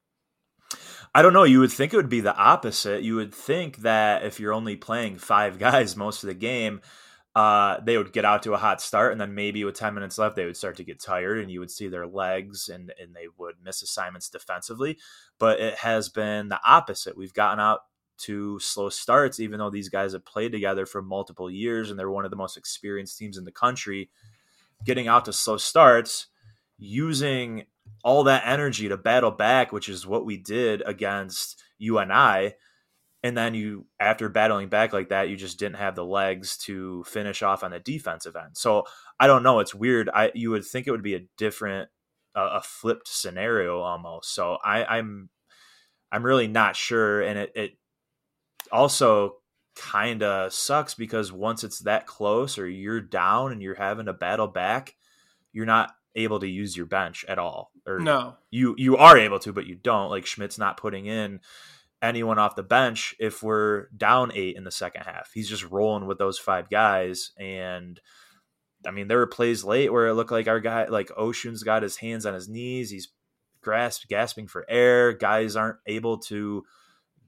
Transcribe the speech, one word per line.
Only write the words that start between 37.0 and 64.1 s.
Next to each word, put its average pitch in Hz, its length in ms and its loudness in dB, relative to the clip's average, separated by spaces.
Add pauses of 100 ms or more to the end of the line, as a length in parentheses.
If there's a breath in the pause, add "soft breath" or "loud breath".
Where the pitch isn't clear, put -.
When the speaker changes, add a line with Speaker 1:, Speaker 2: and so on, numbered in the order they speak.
Speaker 1:
finish 104 380 -8
off 98 200 0
on 92 80 -8
the 87 80 -12
defensive 87 560 -10
end. 80 220 -16
So 107 280 2 (340 loud breath)
I 131 80 8
don't 131 160 8
know. 127 180 6
It's 101 140 -4
weird. 113 340 0
I, 107 260 2
you 113 160 -6
would 104 140 -4
think 127 220 -8
it 139 40 -4
would 110 120 -4
be 101 140 -4
a 90 100 -14 (100)
different, 101 540 -6 (440)
uh, 98 200 -2
a 98 80 -4
flipped - 460 -6
scenario 92 720 -4
almost. 85 540 -8
So 87 300 -2
I, 104 200 0
I'm, 107 440 -6 (800 soft breath)
I'm 113 140 -4
really 127 240 4
not 107 280 2
sure. 107 440 0
And 104 180 -2
it, 101 160 -8
it 104 180 -6 (1000)
also 110 640 4 (420)
kinda 104 760 -2
sucks - 440 -2
because 110 360 -4
once 110 340 -6
it's - 160 -12
that 104 260 0
close 110 520 -2
or 95 100 -6
you're 98 320 -6
down 101 520 0
and 104 100 -10
you're 95 120 -8
having 104 320 -4
to 95 80 -4
battle 98 340 -2
back, 101 460 -4 (580)
you're 110 140 -6
not 113 240 2 (260)
able 107 240 0
to 95 80 -4
use 92 280 -6
your 85 100 -8
bench 90 420 -4
at 95 100 -4
all. - 320 -6 (160)
Or 95 140 -4
Speaker 2:
No. 135 360 0 (140)
Speaker 1:
you, 120 280 0
you 131 180 4
are 151 220 10
able 101 220 2
to, 104 120 -10
but 95 140 -6
you 90 100 -14
don't. 101 340 -2
Like, 95 160 -6
Schmidt's 101 320 -10
not 98 180 -4
putting 98 300 -8
in 104 340 -8 (640 soft breath)
anyone 113 360 -2
off 104 180 2
the 98 60 -6
bench 117 580 2
if 110 220 -4
we're 107 540 0
down 113 380 4